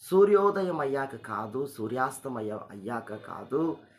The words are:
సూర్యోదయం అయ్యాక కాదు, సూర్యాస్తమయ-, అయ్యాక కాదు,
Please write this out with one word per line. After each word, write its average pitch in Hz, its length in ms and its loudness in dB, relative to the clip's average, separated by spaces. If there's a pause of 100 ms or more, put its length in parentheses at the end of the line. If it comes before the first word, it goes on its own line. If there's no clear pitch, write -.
సూర్యోదయం 196 800 4
అయ్యాక 135 360 -2
కాదు, 113 500 -6
సూర్యాస్తమయ-, 120 920 -6 (120)
అయ్యాక 104 440 -10
కాదు, 131 600 -4 (220)